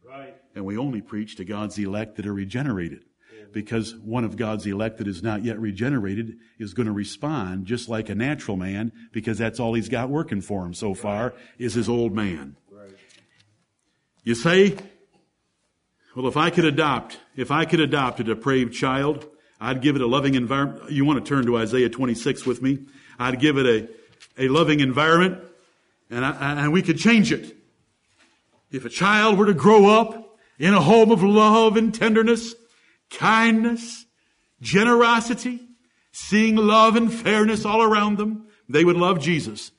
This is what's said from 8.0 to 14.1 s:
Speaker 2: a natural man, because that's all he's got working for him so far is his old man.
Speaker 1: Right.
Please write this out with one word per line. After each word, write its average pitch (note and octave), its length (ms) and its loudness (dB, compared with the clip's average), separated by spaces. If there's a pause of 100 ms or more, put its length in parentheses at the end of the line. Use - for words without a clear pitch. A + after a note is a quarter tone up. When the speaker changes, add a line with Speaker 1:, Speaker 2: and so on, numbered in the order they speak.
Speaker 2:
a G2+ 60 -8
natural A2+ 420 -6
man, G2 360 -6 (200)
because A2 260 -6
that's A2+ 200 -4
all A#2 160 -4
he's A2 140 -4
got B2+ 220 -4
working C#3+ 320 -6
for F#2+ 220 -8
him F2 100 -10
so G2+ 200 -6
far G#2+ 400 -6 (240)
is A#2+ 160 -8
his A2+ 140 -2
old A#2 260 -2
man. E2 420 -8 (140)
Speaker 1:
Right. G2+ 220 -20 (1300)